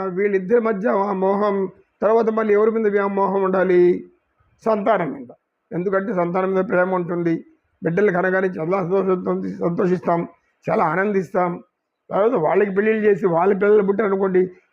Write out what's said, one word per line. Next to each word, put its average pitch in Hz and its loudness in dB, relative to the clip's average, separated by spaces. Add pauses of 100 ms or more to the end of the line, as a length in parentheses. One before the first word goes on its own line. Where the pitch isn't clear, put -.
వీళ్ళిద్దరి 196 0
మధ్య 220 -2
ఆ 202 0
మోహం, 196 0 (320)
తర్వాత 220 2
మళ్ళీ 220 0
ఎవరి 214 4
మీద 220 0
వ్యామోహం 196 0
ఉండాలి? 180 2 (600)
సంతానం 202 0
మీద. 120 -14 (440)
ఎందుకంటే 190 -2
సంతానం 185 -2
మీద 185 0
ప్రేమ 185 0
ఉంటుంది. 170 -4 (380)
బిడ్డలు 185 2
కనగానే 185 0
చాలా 180 -4
సంతోషంతో 185 -2
సంతోషిస్తాం, 180 -2 (420)
చాలా 185 0
ఆనందిస్తాం. 180 -2 (460)
తర్వాత 226 2
వాళ్ళకి 190 0
పెళ్ళిళ్ళు 214 0
చేసి 202 2
వాళ్ళ 180 2
పిల్లలు 208 4
పుట్టారనుకోండి, 196 0 (220)